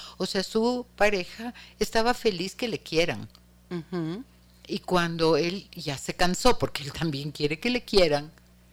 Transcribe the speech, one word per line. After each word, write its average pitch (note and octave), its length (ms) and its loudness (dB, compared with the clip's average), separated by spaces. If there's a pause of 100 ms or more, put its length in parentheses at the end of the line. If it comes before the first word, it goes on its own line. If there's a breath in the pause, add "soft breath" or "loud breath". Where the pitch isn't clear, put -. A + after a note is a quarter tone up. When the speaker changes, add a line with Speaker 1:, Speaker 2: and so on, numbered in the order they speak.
(160 loud breath)
Speaker 1:
o F#3 100 -2
sea, F#3+ 180 0
su A#3+ 420 0 (100)
pareja G3+ 560 0 (280 loud breath)
estaba A3+ 340 2
feliz F#3+ 400 -2
que B3 140 -4
le F3 100 -2
quieran. D#3 500 0 (400)
Speaker 2:
Ujú. F3 540 -6 (460)
Speaker 1:
Y G3 100 -6
cuando E3 580 2
él E3+ 360 -2
ya C#3+ 260 -8
se - 160 -8
cansó, F#3 420 4
porque - 280 -4
él C#3 80 -10
también D3 400 -4
quiere D3+ 260 -2
que A#3+ 120 -2
le B3 140 -2
quieran, D#3 460 2 (420 soft breath)